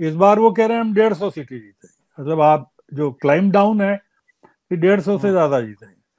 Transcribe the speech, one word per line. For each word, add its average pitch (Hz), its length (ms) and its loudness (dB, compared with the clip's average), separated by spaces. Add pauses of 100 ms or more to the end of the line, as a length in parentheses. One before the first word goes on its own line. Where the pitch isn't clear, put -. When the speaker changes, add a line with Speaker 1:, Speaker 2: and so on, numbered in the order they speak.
Speaker 1:
इस 156 60 -8
बार 202 240 4
वो 226 120 4
कह 220 140 0
रहे 226 120 -2
हैं, 233 60 -4
हम 220 100 -4
डेढ़ 214 200 2
सौ 180 160 -6
सीटें 131 300 -14
जीतेंगे। - 640 -20
मतलब, 156 180 -2
आप 151 300 2 (220)
जो 143 180 -4
climb 160 400 0
down 202 300 2
है 202 200 -2 (440)
कि - 300 -10
डेढ़ 185 260 2
सौ 190 160 -2
से 151 100 -2
Speaker 2:
हम्म। 190 100 0
Speaker 1:
ज्यादा 143 240 2
जीतेंगे। - 400 -14 (180)